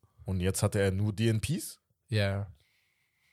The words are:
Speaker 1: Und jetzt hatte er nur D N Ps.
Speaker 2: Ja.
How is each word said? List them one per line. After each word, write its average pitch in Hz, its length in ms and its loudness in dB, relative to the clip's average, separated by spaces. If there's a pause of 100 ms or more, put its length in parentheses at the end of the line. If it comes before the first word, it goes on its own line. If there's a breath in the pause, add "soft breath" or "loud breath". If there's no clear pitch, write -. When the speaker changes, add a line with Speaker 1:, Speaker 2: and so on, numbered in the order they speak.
(240)
Speaker 1:
Und 92 160 -2
jetzt 95 220 0
hatte 104 180 2
er 98 100 4
nur 104 220 0
D 113 160 2
N 110 120 2
Ps. - 380 -6 (300)
Speaker 2:
Ja. 101 420 -2 (840)